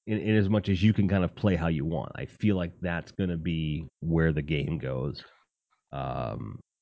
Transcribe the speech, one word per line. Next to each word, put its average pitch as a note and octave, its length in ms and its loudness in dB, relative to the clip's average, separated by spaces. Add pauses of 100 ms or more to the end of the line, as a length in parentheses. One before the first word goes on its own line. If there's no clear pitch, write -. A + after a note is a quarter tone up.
in, A2 120 -2
in G#2+ 160 2
as G2+ 140 4
much G#2 200 2
as F#2 140 2
you G#2+ 100 8
can G2 140 2
kind F#2 160 4
of F2 120 -2
play G2 200 2
how E2 120 0
you D#2+ 180 0
want. D#2+ 300 -4
I - 100 -10
feel G#2 320 0
like E2+ 240 -4
that's E2+ 300 -4
gonna F2+ 260 -2
be D#2+ 500 -2 (140)
where D#2+ 320 4
the D2+ 80 -2
game D2 360 -2
goes. C2+ 460 -6 (720)
Um, B1 640 -6 (220)